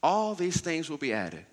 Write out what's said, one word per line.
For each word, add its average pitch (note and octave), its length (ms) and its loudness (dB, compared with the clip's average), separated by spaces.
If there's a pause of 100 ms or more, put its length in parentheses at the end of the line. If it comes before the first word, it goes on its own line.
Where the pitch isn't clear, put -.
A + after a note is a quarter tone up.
All G#3+ 320 4
these F3+ 260 0
things D#3+ 300 -2
will D3 80 -8
be C#3 140 -2
added E2+ 400 -4